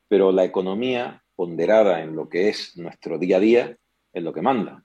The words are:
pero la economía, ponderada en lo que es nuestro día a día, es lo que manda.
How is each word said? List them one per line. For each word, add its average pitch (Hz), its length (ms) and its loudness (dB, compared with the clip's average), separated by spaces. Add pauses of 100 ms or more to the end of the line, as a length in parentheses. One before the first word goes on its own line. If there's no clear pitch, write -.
pero 98 220 4
la 92 140 4
economía, 107 800 -4 (120)
ponderada 87 680 2
en 78 120 -10
lo 76 140 -8
que 95 220 0
es - 260 -12
nuestro 85 420 -10
día 92 200 0
a - 20 4
día, 117 360 2 (360)
es 90 100 -8
lo 80 100 -8
que 78 100 -8
manda. 117 420 -2